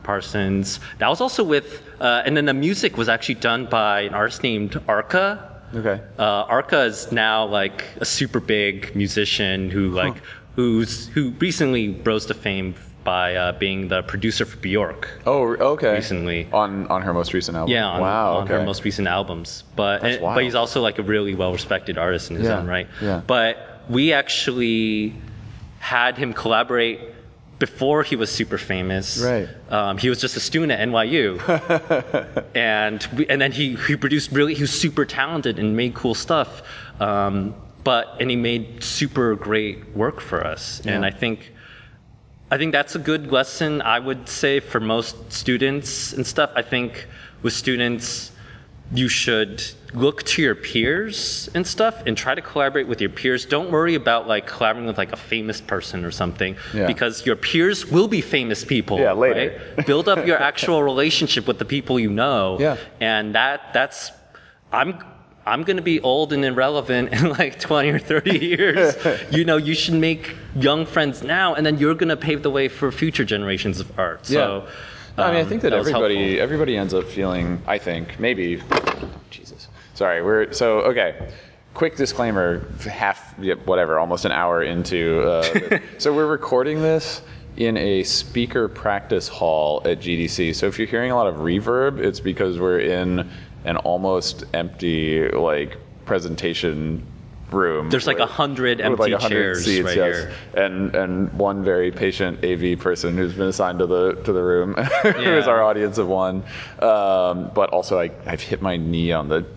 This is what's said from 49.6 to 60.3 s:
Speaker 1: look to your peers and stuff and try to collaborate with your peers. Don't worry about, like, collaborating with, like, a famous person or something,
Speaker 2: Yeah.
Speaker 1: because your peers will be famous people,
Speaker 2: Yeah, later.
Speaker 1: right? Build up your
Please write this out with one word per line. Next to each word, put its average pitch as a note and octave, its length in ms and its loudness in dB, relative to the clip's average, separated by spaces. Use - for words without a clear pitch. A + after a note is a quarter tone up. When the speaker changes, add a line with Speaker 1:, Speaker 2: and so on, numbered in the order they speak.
Speaker 1:
look C3+ 300 0
to - 180 0
your B2 140 4
peers E3+ 1000 -2
and F3+ 120 0
stuff A3+ 380 0
and A2+ 120 0
try B2+ 180 0
to E3+ 60 0
collaborate C#3 460 0
with A#2 140 -2
your G2 80 0
peers. B2+ 360 0
Don't D#3+ 240 0
worry E3 260 2
about, A#2 340 2
like, G#2 180 2
collaborating A#2 400 0
with, G#2+ 100 -4
like, F#2+ 140 -2
a A2 60 -8
famous A2 420 -4
person F2+ 460 -4
or F2 60 -6
something, F#2 440 -2
Speaker 2:
Yeah. G#2 140 0
Speaker 1:
because A2+ 380 -2
your A#2+ 100 4
peers F3+ 560 0
will F3+ 160 6
be G3+ 140 0
famous A#2 420 0
people, G#2 360 0
Speaker 2:
Yeah, C#3 120 4
later. C3 500 2
Speaker 1:
right? D3 100 -2
Build D3 220 2
up F#3+ 180 2
your E3 120 4